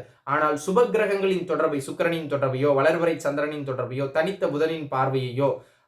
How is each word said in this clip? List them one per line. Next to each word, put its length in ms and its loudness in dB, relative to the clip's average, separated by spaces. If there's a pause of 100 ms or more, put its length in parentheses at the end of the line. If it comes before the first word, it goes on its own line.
(240)
ஆனால் 320 2
சுப 280 2
கிரகங்களின் 600 2
தொடர்பை, 360 0
சுக்கிரனின் 500 -2
தொடர்பையோ, 440 0
வளர்வரை 420 2
சந்திரனின் 500 -4
தொடர்பையோ, 440 -4
தனித்த 360 0
புதனின் 420 -2
பார்வையையோ 600 0 (400)